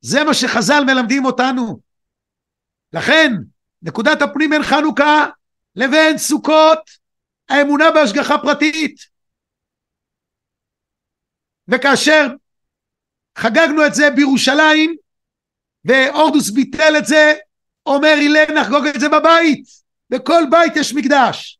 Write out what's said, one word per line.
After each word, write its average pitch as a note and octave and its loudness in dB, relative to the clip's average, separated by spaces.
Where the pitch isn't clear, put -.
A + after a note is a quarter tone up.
זה B3+ -4
מה D4 0
שחז"ל C4+ 0
מלמדים B3+ -2
אותנו. B3 -4
לכן, C#4 0
נקודת B3+ -2
הפנים C#4+ -2
בין D4+ -2
חנוכה D4 0
לבין D4 0
סוכות, D#4 0
האמונה C#4+ 0
בהשגחה C#4+ 0
פרטית. D4 -4
וכאשר C#4 2
חגגנו D4+ 0
את C#4+ -2
זה D4 2
בירושלים, D4+ 0
והורדוס C4+ 0
ביטל D4+ 0
את D4+ -4
זה, D4+ 4
אומר, C#4+ 0
"הלל, D4+ 2
נחגוג B3 -2
את C#4 -6
זה D4 -2
בבית". D#4+ 2
בכל C#4+ 0
בית E4 2
יש C#4+ -4
מקדש. C4+ -2